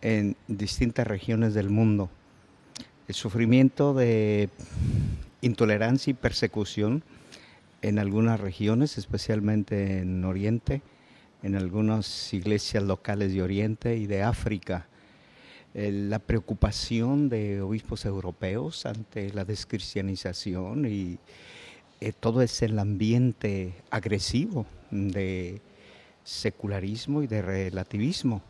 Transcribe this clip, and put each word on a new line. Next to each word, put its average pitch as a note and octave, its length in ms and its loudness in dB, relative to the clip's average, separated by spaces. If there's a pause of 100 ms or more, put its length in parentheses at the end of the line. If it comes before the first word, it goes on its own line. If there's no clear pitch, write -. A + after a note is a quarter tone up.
en G#2+ 340 2 (140)
distintas A2+ 580 -2
regiones A2 460 0
del G2+ 160 0
mundo. G#2 400 4 (960)
El G2+ 80 -8
sufrimiento B2+ 760 6
de G#2+ 560 4 (920)
intolerancia A2+ 720 2
y B2+ 40 0
persecución G#2+ 840 0 (800)
en G#2 160 2
algunas G#2+ 440 2
regiones, G#2+ 560 0
especialmente G#2 1000 0
en F#2 260 -2
Oriente, G#2+ 560 0 (600)
en G2 120 0
algunas G#2+ 760 -2
iglesias G#2 500 0
locales G2+ 480 -2
de F#2+ 100 0
Oriente G#2+ 540 0
y A2 100 -4
de G2+ 180 0
África. G#2 640 -2 (840)
Eh, G#2 200 -2
la G2+ 260 -2
preocupación A#2 1120 0
de G#2 320 -2
obispos A2 420 -6
europeos G2 840 -4
ante A2 460 -8
la G2 140 -4
descristianización G2 1400 -4
y, F#2+ 320 -4 (840)
eh, G#2+ 100 -4
todo A#2 300 2
ese A#2+ 240 2 (120)
ambiente G#2 1000 2 (160)
agresivo A2 720 -2 (260)
de F#2+ 680 -4 (640)
secularismo G#2+ 960 -4
y C#3 60 -2
de A2 140 -2
relativismo. F#2+ 1080 -2